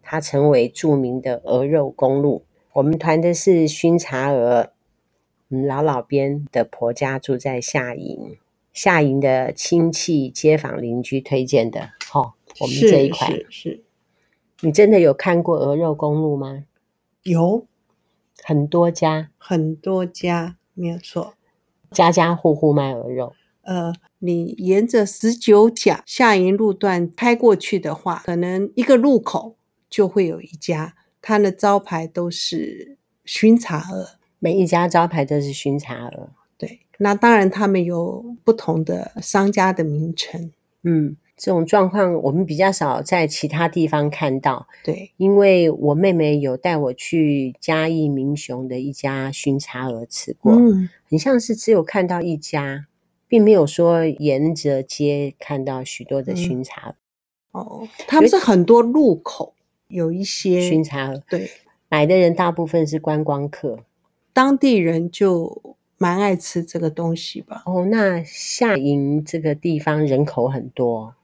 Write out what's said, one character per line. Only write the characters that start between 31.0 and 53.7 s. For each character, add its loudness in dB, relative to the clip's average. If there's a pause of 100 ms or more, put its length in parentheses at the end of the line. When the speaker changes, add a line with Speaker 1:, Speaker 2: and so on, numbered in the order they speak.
Speaker 2:
它 0
的 2
招 2
牌 -6
都 -6
是 -8 (280)
熏 4
茶 -4 (120)
鹅。 -12 (200)
Speaker 1:
每 0
一 2
家 2
招 4
牌 -2
都 -2
是 -4
熏 -4
茶 -12
鹅。 -18 (260)
Speaker 2:
对， -14 (180)
那 2
当 4
然 6
他 -2
们 2
有 -6
不 4
同 -2
的 -6
商 0
家 2
的 -2
名 -4
称。 -10 (320)
Speaker 1:
嗯， 0 (200)
这 -4
种 0
状 4
况 0
我 0
们 0
比 -6
较 2
少 -2
在 0
其 -6
他 -2
地 0
方 0
看 -4
到。 -2 (160)
Speaker 2:
对。 -8
Speaker 1:
因 4
为 6
我 0
妹 2
妹 2
有 -2
带 -2
我 -2
去 -2
嘉 0
义 0
民 -2
雄 -10
的 -8
一 -8
家 -6
熏 -4
茶 -8
鹅 -10
吃 -12
过， 4
Speaker 2:
嗯。 4 (220)
Speaker 1:
很 0
像 0
是 -4
只 -4
有 4
看 -2
到 -4
一 -4
家， -8 (420)
并 4
没 8
有 6
说 2